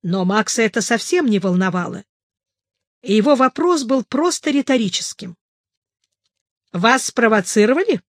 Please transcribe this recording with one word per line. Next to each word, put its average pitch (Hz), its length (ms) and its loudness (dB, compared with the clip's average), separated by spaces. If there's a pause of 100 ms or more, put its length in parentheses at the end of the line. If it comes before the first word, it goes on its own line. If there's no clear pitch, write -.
Но 185 220 -2
Макса 208 360 0
это 220 200 0
совсем 277 460 0
не 208 120 2
волновало, 180 640 -2 (960)
и 190 120 -2
его 220 220 4
вопрос 285 480 0
был 240 200 -2
просто 311 480 -2
риторическим. 233 840 -4 (1400)
«Вас 233 340 0
спровоцировали?» 233 960 0 (120)